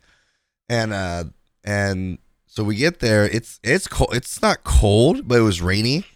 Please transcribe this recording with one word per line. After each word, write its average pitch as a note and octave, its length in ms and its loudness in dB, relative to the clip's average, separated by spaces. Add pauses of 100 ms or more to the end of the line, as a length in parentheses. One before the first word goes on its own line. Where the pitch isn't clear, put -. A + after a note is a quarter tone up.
(680)
And, A2+ 240 -2
uh, F2+ 340 -6 (380)
and G2 540 -4 (300)
so - 160 -6
we G#2 120 -2
get D3+ 240 -2
there. G#2+ 260 2
It's, - 380 -6
it's C#3 240 0
cold. - 280 -2
It's - 260 -6
not G#3+ 220 0
cold, B2+ 640 4
but A#2+ 100 2
it A#2 60 6
was F#2 180 0
rainy. A2 420 0 (120)